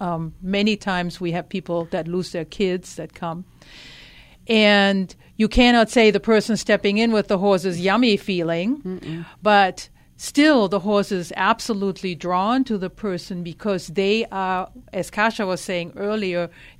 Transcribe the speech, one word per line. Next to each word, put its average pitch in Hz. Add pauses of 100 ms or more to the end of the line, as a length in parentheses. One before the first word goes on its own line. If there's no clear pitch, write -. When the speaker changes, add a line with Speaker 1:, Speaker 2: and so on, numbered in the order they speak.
Speaker 1:
Um, 165
many 202
times 180
we 175
have 170
people 170
that 165
lose 175
their 170
kids 180
that 160
come. 170 (1040)
And 202 (220)
you 214
cannot 240
say 220
the 196
person 220
stepping 202
in 233
with 208
the 202
horse 190
is 175
yummy 208
feeling, 180
Speaker 2:
Mm-mm. 170 (160)
Speaker 1:
but 202 (280)
still 285
the 190
horse 202
is 180
absolutely 196
drawn 185
to 214
the 180
person 180
because 170
they 196
are, 185 (220)
as 175
Kasha 220
was 180
saying 175
earlier, 196 (320)